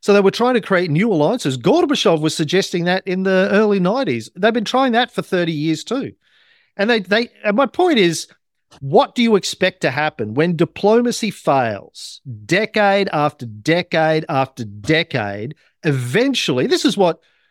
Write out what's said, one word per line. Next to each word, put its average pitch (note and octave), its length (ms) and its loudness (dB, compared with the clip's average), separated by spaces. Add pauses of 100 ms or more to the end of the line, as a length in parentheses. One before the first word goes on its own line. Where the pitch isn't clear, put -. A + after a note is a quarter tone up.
so G3+ 60 4
they G3+ 80 6
were G3 100 4
trying B3 240 0
to A3+ 60 0
create F3+ 280 0
new F#3+ 240 2
alliances. D#3 460 0
Gorbachev G#3+ 640 2
was D#3 120 -2
suggesting F3 520 -2
that F3+ 240 -2
in F#3 160 -2
the F#3+ 260 2
early G#3 300 2
nineties. F3+ 560 -2
They've G#3+ 180 2
been A#3 100 -2
trying B3+ 280 0
that A#3 180 0
for - 100 -8
thirty F3 300 -2
years D#3 320 -2
too. B3 300 -6 (640)
And G3+ 120 0
they, A#3 120 2
they, G#3 300 -2 (120)
and G#3 140 0
my C4+ 100 2
point F4 320 2
is, E3+ 300 0 (500)
what F#3 380 0
do A#3+ 80 2
you A3+ 100 4
expect - 460 -2
to D3 100 0
happen B2 440 -4
when E3+ 200 2
diplomacy G#3+ 800 0
fails - 880 -4 (240)
decade G3 680 0
after D3 340 -2
decade D#3 840 0
after C3+ 360 -2
decade? G#2+ 920 -4 (260)
Eventually, C#3+ 840 0
this F4 160 0
is B3+ 120 0
what F3+ 220 2 (320)